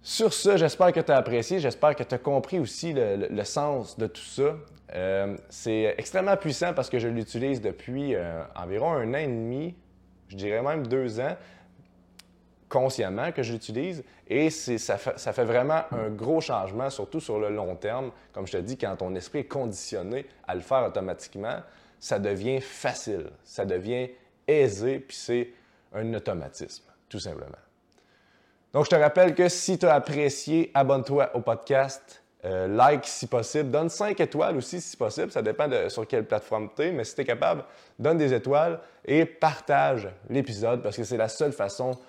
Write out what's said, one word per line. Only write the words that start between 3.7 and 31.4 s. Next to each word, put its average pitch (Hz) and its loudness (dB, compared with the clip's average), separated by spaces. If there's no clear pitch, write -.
de 113 -2
tout - -10
ça. 147 0
Euh, 95 0
c'est 110 0
extrêmement 190 2
puissant 170 -2
parce 131 -2
que 127 0
je 117 0
l'utilise 120 -2
depuis, 123 -4
euh, 85 -4
environ 104 -2
un 123 -2
an 143 0
et 160 -2
demi, 127 -4
je 98 -16
dirais 104 -2
même 143 -2
deux 120 -2
ans, 156 -2
consciemment 127 -2
que 139 -4
je 117 -4
l'utilise. 135 -8
Et 151 2
c'est, 123 -4
ça 104 -2
fait, - -6
ça 110 -6
fait 123 0
vraiment 127 2
un 110 -4
gros 113 0
changement, 113 -4
surtout 135 -6
sur 107 -4
le 104 0
long 101 -4
terme. 120 -6
Comme 95 -8
je - -10
te 95 -2
dis, 113 -6
quand 98 -4
ton 92 -6
esprit 139 -6
est - -10
conditionné 113 -6
à 92 -4
le 90 -4
faire 127 2
automatiquement, 98 -6
ça 104 -4
devient 104 -2
facile, 110 -6
ça - -6
devient 110 -2
aisé, 131 4
puis - -16
c'est 120 -2
un 113 -4
automatisme, 80 -8
tout 104 -10
simplement. 71 -12
Donc, 147 4
je - 0
te 170 8
rappelle 151 6
que 180 6
si 175 0
tu 180 4
as 156 10
apprécié, 147 2
abonne-toi 135 4
au 120 0